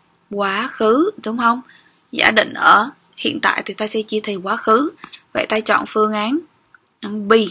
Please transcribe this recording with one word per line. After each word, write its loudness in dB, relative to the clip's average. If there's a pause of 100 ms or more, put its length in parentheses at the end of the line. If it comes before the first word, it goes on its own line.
(300)
quá -4
khứ, 2 (120)
đúng -6
không? 0 (500)
Giả 2
định 2
ở 4 (280)
hiện -4
tại 0
thì -10
ta -6
sẽ -4
chia -4
thì -6
quá -4
khứ. 0 (420)
Vậy -2
ta 0
chọn 0
phương 0
án -2 (880)
B, 4 (180)